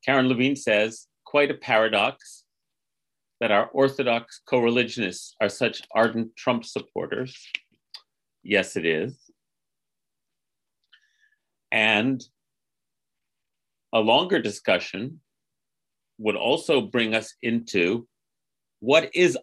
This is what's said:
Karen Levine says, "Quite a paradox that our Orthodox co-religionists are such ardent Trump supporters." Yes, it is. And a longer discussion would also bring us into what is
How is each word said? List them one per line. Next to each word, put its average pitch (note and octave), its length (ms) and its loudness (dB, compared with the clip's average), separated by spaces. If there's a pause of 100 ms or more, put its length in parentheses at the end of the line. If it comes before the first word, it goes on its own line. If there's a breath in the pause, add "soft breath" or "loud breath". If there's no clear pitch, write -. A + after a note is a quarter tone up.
Karen C3 240 2
Levine C3 260 2
says, A2 540 -2 (160)
"Quite D3 260 2
a - 120 -8 (100)
paradox A2 720 0 (960)
that A#2 100 -2
our G2+ 200 4
Orthodox B2 760 -2
co-religionists A#2 960 -2
are G#2 80 0
such - 420 -4
ardent A2+ 460 0
Trump A#2 280 -2
supporters." B2 680 -8 (1120)
Yes, F#2+ 320 -2
it E2+ 100 -4
is. E2 240 0 (2500 soft breath)
And A2 520 0 (1700)
a A#2 60 2
longer C#3 420 4
discussion G#2 800 -4 (960)
would G#2+ 180 -2
also C#3 440 0
bring A2+ 320 -2
us A2+ 300 -4
into A#2 640 0 (720)
what D3+ 340 2
is F3 300 2